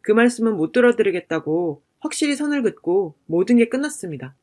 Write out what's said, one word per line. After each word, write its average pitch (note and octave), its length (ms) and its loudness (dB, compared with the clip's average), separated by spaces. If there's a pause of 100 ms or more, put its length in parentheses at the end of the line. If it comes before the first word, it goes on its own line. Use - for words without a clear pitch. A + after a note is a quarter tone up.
그 G#3+ 100 0
말씀은 A3+ 440 2
못 E3 160 -2
들어드리겠다고 F3 1080 0 (180)
확실히 D4 360 -4
선을 D4 260 -4
긋고 F#3 520 -2 (120)
모든 F#3 300 2
게 A#3 120 4
끝났습니다. F3 760 -8